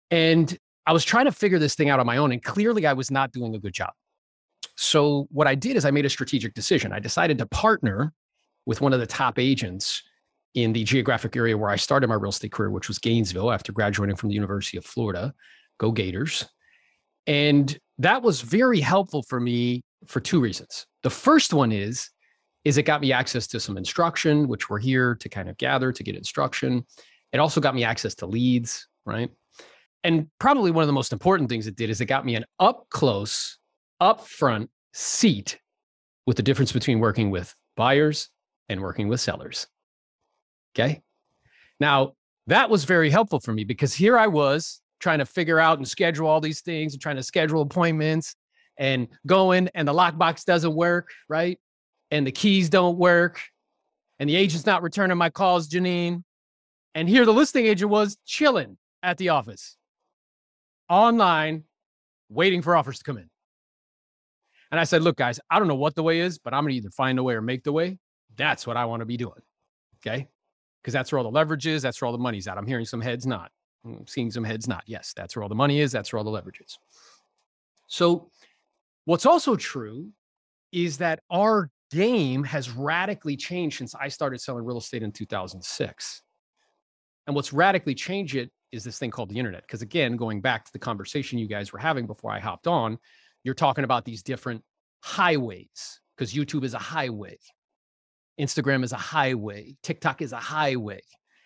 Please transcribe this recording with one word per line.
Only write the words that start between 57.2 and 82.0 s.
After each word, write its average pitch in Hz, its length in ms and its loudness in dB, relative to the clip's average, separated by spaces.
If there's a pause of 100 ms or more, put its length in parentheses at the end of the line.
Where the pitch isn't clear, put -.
the 220 60 6
listing 262 340 4
agent 208 240 2
was 208 360 2
chilling 185 520 0 (240)
at 180 160 -4
the 180 120 -2
office, 113 480 -4 (1120)
online, 175 760 4 (640)
waiting 175 340 2
for 165 140 2
offers 135 220 2
to - 80 -20
come 127 140 -8
in. 82 100 -20 (1400)
And 165 120 0
I - 20 4
said, 160 180 4
"Look, 160 140 4
guys, 120 240 -2 (100)
I 180 100 4
don't 190 100 2
know 143 60 2
what 143 200 0
the 160 80 -2
way 165 160 2
is, 175 200 -2
but 120 140 -10
I'm 143 120 0
gonna 139 80 -2
either 104 180 -6
find 131 280 0
a 127 40 0
way 127 120 0
or 110 60 -2
make 127 220 -4
the 147 80 -2
way. 175 280 -2 (360)
That's 135 320 -2
what 117 80 -4
I 120 80 -2
wanna 113 220 -6
be 117 100 -6
doing," 117 260 -10 (640)
okay? 127 220 -6 (560)
'Cause 117 100 -8
that's 131 160 -2
where 143 100 0
all 123 40 -2
the 110 80 -6
leverage 151 360 0
is. 156 160 -2
That's 123 180 -6
where 131 60 -2
all 120 40 -2
the 120 100 -4
money's 101 280 -6
at. 95 80 -8
I'm 101 100 -8
hearing 120 180 -4
some 117 140 -10
heads 120 260 -6
nod. 117 240 -6 (360)
I'm 113 220 -18
seeing 117 220 -6
some 113 140 -6
heads 110 240 -6
nod. - 200 -6
Yes, - 260 -14
that's 95 240 -12
where 107 60 -6
all 101 40 -8
the 104 80 -6
money 143 240 2
is. 139 140 0
That's 107 180 -6
where 117 60 -4
all 107 80 -4
the 110 40 -6
leverage 95 300 -10
is. - 180 -20 (1120)
So 175 420 0 (760)
what's 165 200 2
also 294 300 4
true 131 560 -10 (640)
is 170 240 -2
that 160 340 -2
our 202 400 2 (180)
game 160 540 0